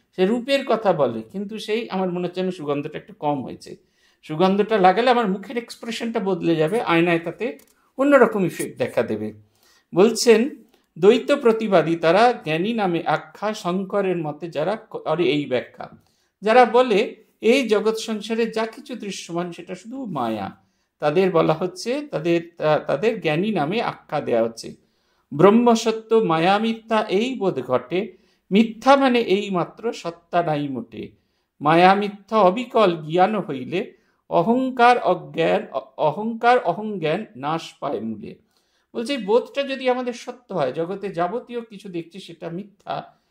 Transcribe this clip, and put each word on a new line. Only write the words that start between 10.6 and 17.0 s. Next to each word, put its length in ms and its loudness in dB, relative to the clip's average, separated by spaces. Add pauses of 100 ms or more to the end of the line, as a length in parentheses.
"দ্বৈত 340 4
প্রতিবাদী 640 2
তারা 360 4 (120)
জ্ঞানী 280 -2
নামে 340 -2
আখ্যা, 480 -4
শঙ্করের 600 -2
মতে 320 -8
যারা 280 -4
করে 480 -4
এই 220 0
ব্যাখ্যা।" 420 -6 (540)
যারা 220 6
বলে 580 2 (220)